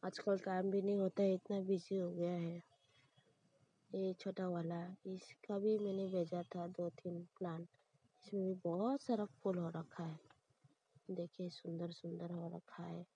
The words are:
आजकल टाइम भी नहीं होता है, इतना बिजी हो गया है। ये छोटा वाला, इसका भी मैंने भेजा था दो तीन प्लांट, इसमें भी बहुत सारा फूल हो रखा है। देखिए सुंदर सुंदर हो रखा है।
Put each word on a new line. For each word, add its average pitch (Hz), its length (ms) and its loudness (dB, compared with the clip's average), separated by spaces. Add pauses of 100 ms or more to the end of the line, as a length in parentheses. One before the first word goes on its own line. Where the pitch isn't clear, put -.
आजकल 196 360 2
टाइम 190 320 2
भी 196 120 4
नहीं 202 140 4
होता 196 260 4
है, 190 120 8
इतना 196 260 -2
बिजी 190 360 0
हो 175 140 0
गया 175 220 0
है। 170 240 -2 (1300)
ये 190 240 0
छोटा 185 340 -2
वाला, 170 340 0 (240)
इसका 190 520 -4
भी 214 200 4
मैंने 196 300 0
भेजा 175 380 2
था 175 220 -6
दो 180 260 -2
तीन 175 280 -6 (160)
प्लांट, 170 280 -2 (580)
इसमें 196 200 0
भी 190 100 2 (100)
बहुत 202 380 2
सारा 208 220 2
फूल 190 340 0
हो 170 120 0
रखा 165 340 -6
है। 160 140 -4 (920)
देखिए 175 400 -4
सुंदर 170 400 -4
सुंदर 170 400 -6
हो 170 240 -4
रखा - 260 -12
है। 175 220 -8 (120)